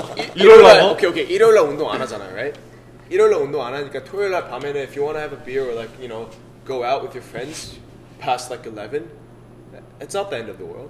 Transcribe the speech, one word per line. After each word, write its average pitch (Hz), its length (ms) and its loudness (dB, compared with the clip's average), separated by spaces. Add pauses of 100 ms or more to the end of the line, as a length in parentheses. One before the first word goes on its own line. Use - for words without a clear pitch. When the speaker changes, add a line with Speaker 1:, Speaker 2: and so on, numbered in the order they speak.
(180)
Speaker 1:
이-, - 40 -8 (200)
Speaker 2:
이러려고? 220 260 12
Speaker 1:
일요일날, 190 240 8
오케이, - 180 -2
오케이. 160 180 -4
일요일날 214 380 4
운동 143 260 -4
안 127 100 -6
하잖아요, 104 320 -10
right? 127 260 -10 (500)
일요일날 190 320 2
운동 139 220 -6
안 123 120 -10
하니까 139 280 -12
토요일날 190 460 -6
밤에는 139 320 -8
if 123 180 -14
you 143 60 -4
wanna 156 160 -8
have 143 160 -12
a 113 80 -20
beer 131 240 -6
or, 117 60 -8
like, 113 260 -12
you 127 80 -16
know, 113 180 -14 (380)
go 127 180 -8
out 131 220 -4
with 123 100 -14
your 120 80 -16
friends - 540 -16 (420)
past, - 320 -6
like, 117 180 -14
eleven, 113 400 -12 (920)
it's - 160 -14
not 196 160 -8
the 131 80 -8
end 110 100 -14
of 95 80 -18
the 92 100 -18
world. 120 220 -18